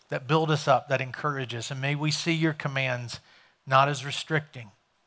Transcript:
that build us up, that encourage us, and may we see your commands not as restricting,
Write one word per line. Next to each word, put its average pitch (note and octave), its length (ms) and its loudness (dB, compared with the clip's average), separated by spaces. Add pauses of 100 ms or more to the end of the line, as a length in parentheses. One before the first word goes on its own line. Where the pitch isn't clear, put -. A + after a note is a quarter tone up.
that D3 180 -6
build D#3+ 220 4
us D3+ 180 0
up, C3+ 220 4
that C3+ 120 0
encourage C3 520 -6
us, A#2 160 -8
and C3 100 -8
may C#3 160 0
we D3+ 160 0
see E3 220 0
your D#3+ 200 2
commands C3 680 -4 (480)
not C3+ 200 6
as C#3 180 -2
restricting, C#3+ 680 -4 (360)